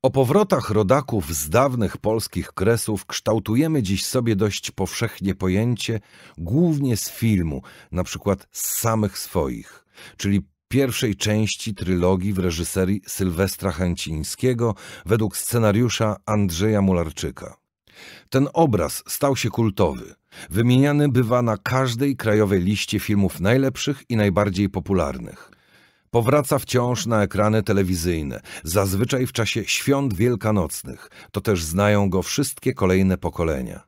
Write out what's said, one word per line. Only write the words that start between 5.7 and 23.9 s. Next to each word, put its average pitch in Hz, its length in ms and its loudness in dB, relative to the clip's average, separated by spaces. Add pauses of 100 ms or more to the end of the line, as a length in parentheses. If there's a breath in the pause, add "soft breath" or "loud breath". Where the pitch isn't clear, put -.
głównie 139 580 2
z - 140 -6
filmu, 87 520 0 (300 loud breath)
na 87 120 -2
przykład - 480 -4
z - 260 -6
samych 110 400 0
swoich, 65 680 -6 (320 loud breath)
czyli 101 240 0 (280)
pierwszej 123 480 0
części 107 580 -2
trylogii 92 580 0
w 92 60 -2
reżyserii 92 680 0
Sylwestra 92 680 -2
Chęcińskiego 90 1000 -2 (320 loud breath)
według 107 300 0
scenariusza 110 800 0 (100)
Andrzeja 101 560 0
Mularczyka. 85 720 -2 (720 loud breath)
Ten 131 240 2
obraz 107 560 2
stał 139 280 0
się 113 140 -2
kultowy. 98 640 0 (360 loud breath)
Wymieniany 131 580 4
bywa 123 340 2
na 113 140 0
każdej 131 600 -2
krajowej 104 460 2
liście 101 380 0
filmów 101 400 0
najlepszych 135 680 0